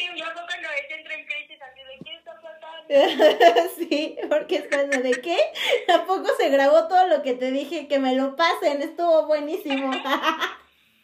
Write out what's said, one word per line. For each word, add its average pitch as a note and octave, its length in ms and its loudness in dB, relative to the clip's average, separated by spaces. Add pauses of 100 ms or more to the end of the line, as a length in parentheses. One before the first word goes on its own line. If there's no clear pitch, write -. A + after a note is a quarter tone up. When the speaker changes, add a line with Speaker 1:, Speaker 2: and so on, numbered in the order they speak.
(160)
Speaker 1:
yo D#4+ 80 -8 (100)
cuando E4+ 340 -10
ella C#4+ 300 -8
entra D#4 160 -14
en C#4+ 120 -12
crisis, D4 340 -10
así C4 200 -20
de, C4 240 -20
"¿Qué D#4 120 -16
está E4 240 -20
pasando?". D#4+ 480 -16
Speaker 2:
<laughs> E4+ 1000 4
Sí, D4+ 280 -4 (120)
porque D4+ 280 0
es - 120 -8
cuando, C#4+ 320 0
"¿De B3 200 0
qué? E4+ 160 -4 (560)
¿A E4+ 140 4
poco F#4+ 300 -2
se F4+ 140 2
grabó C#4+ 380 6
todo F#4 200 4
lo D4+ 140 2
que B3+ 120 -2
te B3+ 160 -4
dije? C#4+ 380 -6
Que C#4+ 100 2
me C4 160 0
lo C4+ 220 -2
pasen, E4 460 0
estuvo D#4+ 440 2
buenísimo". D4 640 -2
<laughs> B3+ 140 -4 (1000)